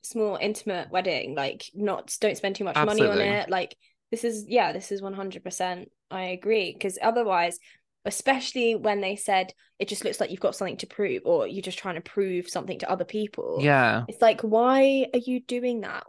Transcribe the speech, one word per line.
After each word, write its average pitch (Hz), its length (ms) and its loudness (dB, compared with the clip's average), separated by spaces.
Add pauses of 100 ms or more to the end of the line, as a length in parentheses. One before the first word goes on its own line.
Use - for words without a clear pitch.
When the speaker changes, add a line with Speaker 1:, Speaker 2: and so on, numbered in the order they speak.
Speaker 1:
small, 214 340 -2
intimate 190 540 -4
wedding, 175 440 -2
like, 139 300 -4 (100)
not, 196 460 -4
don't 208 160 2
spend 196 200 -4
too 208 80 -6
much 165 120 -2
money 214 260 4
on 208 100 6
Speaker 2:
Absolutely. 202 160 2
Speaker 1:
it. 202 220 0
Like, 185 260 -2 (340)
this 233 140 -4
is, 220 240 -4
yeah, 196 240 4
this 190 200 -10
is 196 100 -4
one 196 120 -8
hundred 196 300 -8
percent, 180 460 -4 (200)
I 185 140 -6
agree. 185 500 -2
'Cause 190 260 -4
otherwise, 190 580 2 (460)
especially 247 680 0
when 208 260 0
they 196 160 -2
said, 190 360 0 (260)
"It 202 100 -2
just 202 160 -6
looks 226 160 -4
like - 100 0
you've 190 100 -8
got - 160 0
something 185 220 -6
to - 80 -10
prove," 160 380 -4
or, 151 220 2
"You're 185 160 -8
just 185 160 -8
trying 180 180 -6
to 165 40 -6
prove 180 480 -2
something 175 320 -6
to - 100 -6
other 185 140 0
people." 202 560 -4
Speaker 2:
Yeah. 123 480 6
Speaker 1:
It's - 140 0
like, 226 200 6
why 262 680 4
are 247 80 2
you 254 200 -2
doing 247 420 -2
that - 260 -8